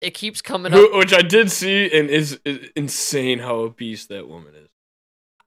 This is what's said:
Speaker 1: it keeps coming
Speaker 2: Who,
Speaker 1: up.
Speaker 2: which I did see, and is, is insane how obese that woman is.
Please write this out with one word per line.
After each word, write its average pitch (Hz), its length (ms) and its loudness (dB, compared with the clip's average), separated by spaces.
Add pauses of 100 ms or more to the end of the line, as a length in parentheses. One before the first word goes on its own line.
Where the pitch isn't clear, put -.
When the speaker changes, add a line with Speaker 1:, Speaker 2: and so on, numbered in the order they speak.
Speaker 1:
it 180 120 -8
keeps - 280 -12
coming 180 300 -8
Speaker 2:
Who, 202 200 8
Speaker 1:
up. 202 80 -2
Speaker 2:
which 185 140 2
I 180 80 6
did 196 280 4
see, 190 420 -2
and 151 180 2
is, 147 360 -2
is 135 300 -10
insane 131 640 -4
how 123 160 -6
obese 113 520 -10
that 98 200 -14
woman 76 280 -20
is. 76 140 -20 (760)